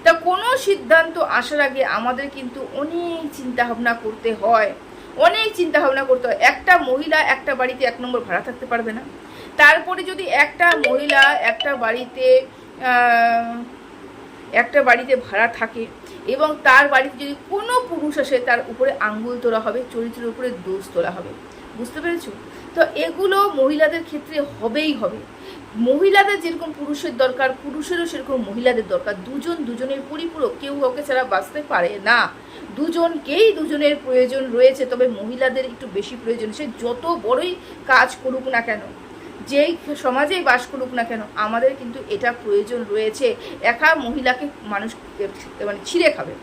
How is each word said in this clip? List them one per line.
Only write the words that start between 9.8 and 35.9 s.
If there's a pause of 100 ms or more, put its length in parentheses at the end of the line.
যদি
একটা (180)
মহিলা
একটা
বাড়িতে, (360)
আহ, (880)
একটা
বাড়িতে
ভাড়া
থাকে (420)
এবং
তার
বাড়িতে
যদি (140)
কোনো (160)
পুরুষ
আসে,
তার
উপরে
আঙ্গুল
তোলা
হবে, (100)
চরিত্রের
উপরে (160)
দোষ (100)
তোলা
হবে, (480)
বুঝতে
পেরেছো? (440)
তো (140)
এগুলো
মহিলাদের
ক্ষেত্রে (200)
হবেই
হবে। (580)
মহিলাদের
যেরকম
পুরুষের
দরকার, (140)
পুরুষেরও
সেরকম
মহিলাদের
দরকার। (120)
দুজন
দুজনের
পরিপূরক, (100)
কেউ
কাউকে
ছাড়া
বাঁচতে
পারে
না, (460)
দুজনকেই
দুজনের
প্রয়োজন
রয়েছে।
তবে
মহিলাদের
একটু